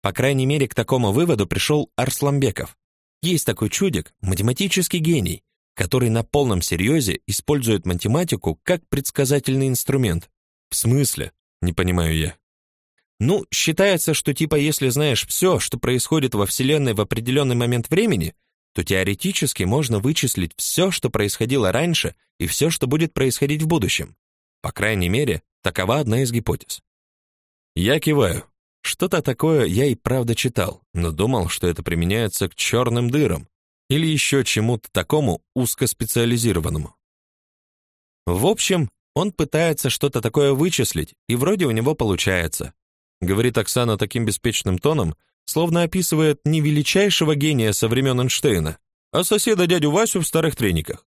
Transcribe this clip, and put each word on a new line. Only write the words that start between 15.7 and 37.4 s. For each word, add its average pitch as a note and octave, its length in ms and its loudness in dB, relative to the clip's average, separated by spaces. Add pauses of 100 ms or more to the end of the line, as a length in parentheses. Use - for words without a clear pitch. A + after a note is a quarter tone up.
происходит B2+ 560 0
во G2+ 120 2
Вселенной C3+ 480 0
в G#2 80 0
определенный B2 540 0
момент A#2+ 340 0
времени, D#3+ 460 2 (380)
то F#2 100 -2
теоретически G2 800 -2
можно A#2 360 0
вычислить A#2 580 -2
все, F3+ 340 0
что - 180 -4
происходило A2 600 0
раньше, D#3 440 -2 (240)
и - 80 -2
все, D#3 220 0
что D#3 180 -2
будет D#3 260 0
происходить C#3+ 480 0
в D#3 60 0
будущем. - 480 -2 (460)
По - 100 -6
крайней G2+ 380 0
мере, A2+ 340 0 (180)
такова F#2+ 380 0
одна A2+ 240 0
из A#2+ 80 -2
гипотез». - 500 -4 (960)
Я A#2 240 2
киваю. A#2+ 460 2 (360)
Что-то F3+ 400 -2
такое D3 440 2
я G2 200 2
и B2+ 100 2
правда A#2+ 380 -2
читал, - 480 -2 (120)
но E2+ 180 -2
думал, F#2+ 380 0
что - 180 -2
это E2 160 -2
применяется F#2 640 0
к - 80 -10
черным A#2+ 540 0
дырам – B2 400 0 (400)
или D#3+ 180 0
еще C#3 360 0
чему-то A2+ 480 -2
такому G#2 500 0 (140)
узкоспециализированному. A2+ 1400 -2 (1300)